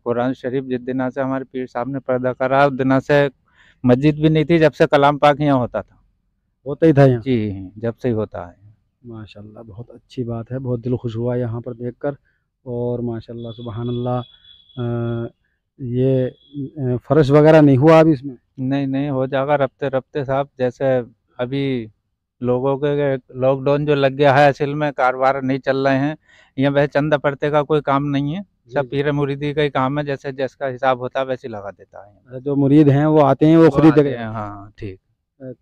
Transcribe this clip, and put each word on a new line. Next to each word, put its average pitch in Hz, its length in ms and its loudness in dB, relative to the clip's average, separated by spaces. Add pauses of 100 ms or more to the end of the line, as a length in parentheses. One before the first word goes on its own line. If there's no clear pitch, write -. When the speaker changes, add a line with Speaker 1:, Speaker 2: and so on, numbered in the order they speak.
Speaker 1:
कुरान 120 300 -2
शरीफ 131 300 -6
जिस 127 180 -6
दिन 127 280 -4
से 135 120 -6
हमारे 131 220 -4
पीर 127 240 -10
साहब 120 220 -8
ने 139 100 -8
पर्दा 127 340 -2
करा, 135 340 2
उस 139 60 0
दिन 131 260 0
से 143 300 2 (560)
मस्जिद 135 300 2
भी 151 140 0
नहीं 156 160 2
थी, 170 140 2
जब 156 120 4
से 165 160 2
कलाम 143 300 2
पाक 147 240 2
यहाँ 143 160 2
होता 117 240 -4
था। - 180 -20 (680)
Speaker 2:
होता 143 220 0
ही 160 60 6
था 139 120 6
यहाँ? 123 160 2
Speaker 1:
जी, 107 560 -2
जब 113 160 -6
से - 140 -8
ही 120 60 0
होता 101 320 -6
है। 87 100 -20 (500)
Speaker 2:
माशाल्लाह, 107 580 -18
बहुत 110 260 -20
अच्छी - 340 -14
बात 117 280 -8
है, 131 80 -8
बहुत 123 200 -6
दिल 123 180 -4
खुश 113 180 -8
हुआ 120 200 -4
यहाँ 117 260 -4
पर 117 120 -12
देखकर। 120 420 -8 (500)
और 120 360 -6
माशाल्लाह, 117 500 -8
सुभान 120 360 -10
अल्लाह, 123 320 -4
अ, 117 1080 -8 (500)
ये, 127 460 0
अ, 135 720 -6
फर्श 139 320 2
वगैरह 151 320 6
नहीं 139 160 6
हुआ 160 220 6
अभी 160 120 6
इसमें? 135 260 -6 (220)
Speaker 1:
नहीं, 139 280 -4
नहीं, 135 220 -4
हो 131 180 -2
जाएगा 139 280 0
रफ्ते 139 340 -4
रफ्ते 135 360 -4
साहब। 135 240 -2 (100)
जैसे 127 380 0 (420)
अभी 127 500 -4 (520)
लोगों 127 360 0
के 143 380 -2 (240)
lockdown 139 460 0
जो 147 100 2
लग 139 180 0
गया 139 200 4
है, 143 160 6
असल 143 260 -2
में 151 180 -2
कारोबार 131 480 0
नहीं 131 180 -2
चल 135 280 -2
रहे 135 100 2
हैं, 143 200 -4 (400)
यहाँ 139 140 2
वैसे 143 160 2
चंदा 147 300 0
पड़ते 143 340 -4
का 151 100 2
कोई 147 200 0
काम 139 220 0
नहीं 143 300 -4
है, 196 100 -8 (300)
सब 143 80 -2
Speaker 2:
जी। 131 60 -6
Speaker 1:
पीर 139 240 -2
मुरीदी 143 420 -4
का 151 80 -2
ही 147 80 0
काम 135 300 -2
है। 147 60 -6
जैसे 139 260 -8
जिसका 135 360 -6
हिसाब 127 320 -2
होता 127 200 -6
है 135 60 -2
वैसे 131 220 -8
लगा 101 240 -12
देता 92 340 -20
है। - 100 -20
Speaker 2:
अच्छा, 127 240 -18
जो 139 160 -4
मुरीद 143 340 6
हैं 139 160 4
वो 156 140 4
आते 139 260 4
हैं, 160 120 6
वो 165 60 8
Speaker 1:
वो 160 60 8
Speaker 2:
खुद 147 140 2
ही 160 80 8
Speaker 1:
आते 147 120 4
Speaker 2:
देते 139 120 -2
हैं? 117 100 -10
Speaker 1:
हैं, 110 80 -10
हाँ, 104 440 -12
ठीक। 95 220 -14 (420)
Speaker 2:
अ, 127 100 -14 (100)